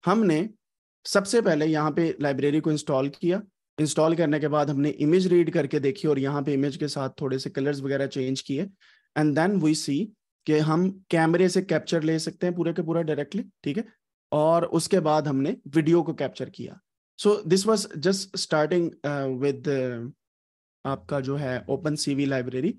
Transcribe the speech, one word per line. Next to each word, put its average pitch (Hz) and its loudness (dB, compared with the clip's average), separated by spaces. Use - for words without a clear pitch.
हमने 190 2
सबसे 202 2
पहले 160 2
यहाँ 156 2
पे 165 0
लाइब्रेरी 143 0
को 156 -2
इंस्टॉल 143 0
किया, 180 -2
इंस्टॉल 156 2
करने 151 2
के 151 -2
बाद 147 0
हमने 143 0
इमेज 180 2
रीड 175 4
करके 151 0
देखी 135 -2
और 143 2
यहाँ 143 -2
पे 143 -2
इमेज 135 0
के 147 -4
साथ 135 -6
थोड़े 135 -2
से 131 -6
कलर्स 139 -2
वगैरह 139 -2
चेंज 131 -4
किए। 143 -6
And 151 2
then 185 2
we 156 2
see 151 -2
कि 151 4
हम 160 2
कैमरे 170 4
से 185 0
कैप्चर 160 -2
ले 160 0
सकते 165 -6
हैं 175 -2
पूरे 170 -2
के 175 -4
पूरा 165 -2
डायरेक्टली, 151 -4
ठीक 147 -4
है? 226 -4
और 160 4
उसके 170 2
बाद 151 2
हमने 139 0
वीडियो 160 4
को 147 -4
कैप्चर 131 -6
किया। - -14
So 202 4
this 190 4
was 220 2
just 190 -2
starting, 160 2
uh, 143 -2
with, 143 -2
uh, 127 -4
आपका 139 -6
जो 135 -4
है 131 -6
ओपन 147 -2
सी 143 -4
वी 139 -2
लाइब्रेरी। 131 -2